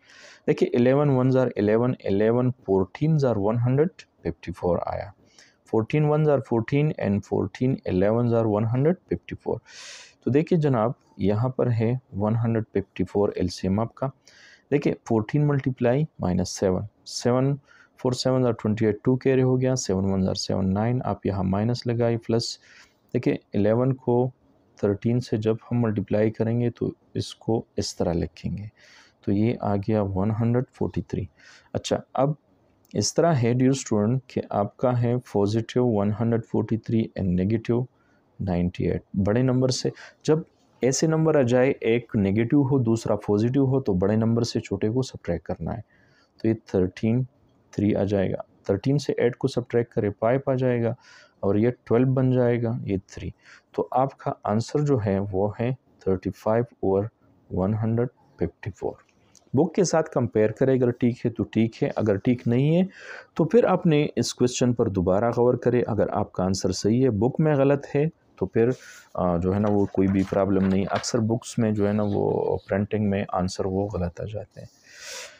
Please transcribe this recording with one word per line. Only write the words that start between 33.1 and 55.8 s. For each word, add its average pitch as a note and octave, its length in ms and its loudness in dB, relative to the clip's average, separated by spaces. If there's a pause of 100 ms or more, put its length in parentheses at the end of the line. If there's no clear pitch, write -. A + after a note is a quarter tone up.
तरह E3 140 4
है A#2+ 240 2
डियर B2+ 180 4
स्टूडेंट A#2 580 0
कि - 100 -4 (120)
आपका A2+ 400 0
है A#2+ 260 0
पॉजिटिव A2+ 640 0
वन G#2 280 2
हंड्रेड A#2 300 -2
फ़ोर्टी A2 340 -2
थ्री A2 420 -2
and F#2+ 100 -2
नेगेटिव A2 580 0 (560)
नाइंटी F2+ 420 -2
एट। F2+ 180 -2 (140)
बड़े G#2 260 2
नंबर B2+ 280 2
से - 220 -4 (320)
जब D#3 200 0 (400)
ऐसे C#3 220 0
नंबर D#3+ 300 2
आ C#3 60 6
जाए, B2+ 280 4
एक A#2 460 -2
नेगेटिव A2+ 460 2
हो C#3 160 2
दूसरा A2+ 380 0
पॉजिटिव A#2+ 480 2
हो, C3 160 2
तो G2+ 140 0
बड़े G2 220 2
नंबर A#2 280 2
से A#2 160 -2
छोटे G#2 280 -4
को B2+ 140 0
सब्ट्रैक्ट - 440 -8
करना D#2+ 260 -6
है। - 120 -10 (560)
तो A2 80 0
ये A2 60 2
थर्टीन A2 720 -2 (480)
थ्री G#2 200 0
आ G2+ 120 0
जाएगा, G2 400 -2 (260)
थर्टीन C3+ 280 0
से - 220 -4
एट A#2+ 160 0
को C3+ 120 -2
सब्ट्रैक्ट A#2+ 440 -2
करें, G#2 180 -2
फ़ाइव B2 400 0
आ C3 40 0
जाएगा B2 420 0 (460)
और G2+ 160 2
ये A#2 120 2
ट्वेल्व B2 380 2
बन C3 240 2
जाएगा, A#2+ 520 0
ये G2 140 -2
थ्री। - 340 -12 (420)
तो - 80 -2
आपका - 480 -4 (160)
आंसर A2+ 340 0
जो C#3+ 180 2
है G2 220 0
वो G2+ 380 -2
है A#2+ 160 -2
थर्टी - 560 -4